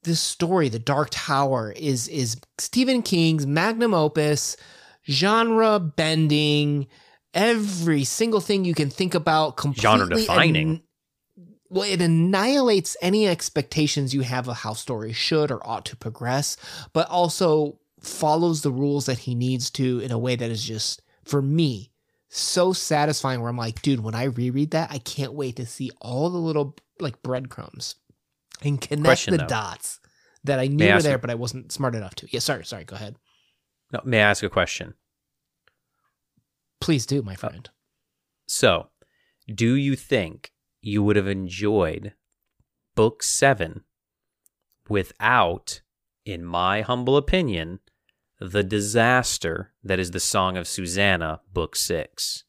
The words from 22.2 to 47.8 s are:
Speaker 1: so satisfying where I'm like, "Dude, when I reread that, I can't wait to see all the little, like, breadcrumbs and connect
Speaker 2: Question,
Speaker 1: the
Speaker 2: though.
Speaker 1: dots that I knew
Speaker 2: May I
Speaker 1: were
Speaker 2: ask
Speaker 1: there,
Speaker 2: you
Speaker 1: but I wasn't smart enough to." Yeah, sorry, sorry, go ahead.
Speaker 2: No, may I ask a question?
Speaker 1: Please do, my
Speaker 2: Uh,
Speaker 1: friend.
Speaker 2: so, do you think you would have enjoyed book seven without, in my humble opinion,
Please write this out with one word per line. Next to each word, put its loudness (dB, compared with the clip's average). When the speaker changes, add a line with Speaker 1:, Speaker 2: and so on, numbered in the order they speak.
Speaker 1:
so 0
satisfying 0
where -4
I'm -6
like, -6
"Dude, 2
when -6
I -4
reread -2
that, -2
I -10
can't -8
wait -6
to -8
see -10
all -2
the -6
little, -2
like, -8
breadcrumbs -10
and -2
connect -4
Speaker 2:
Question, 4
Speaker 1:
the 2
Speaker 2:
though. -2
Speaker 1:
dots -6
that -2
I 0
knew 0
Speaker 2:
May 4
I 6
Speaker 1:
were 6
Speaker 2:
ask 4
Speaker 1:
there, 4
Speaker 2:
you 0
Speaker 1:
but -6
I -2
wasn't -8
smart -2
enough -10
to." -18
Yeah, -2
sorry, -4
sorry, -12
go -16
ahead. -14
Speaker 2:
No, -6
may 2
I 8
ask 0
a -4
question? -2
Speaker 1:
Please 0
do, -2
my -10
Speaker 2:
Uh, -14
Speaker 1:
friend. -10
Speaker 2:
so, 2
do 2
you 0
think -4
you 0
would 4
have 2
enjoyed -2
book 2
seven 0
without, 0
in -10
my 0
humble 0
opinion, -2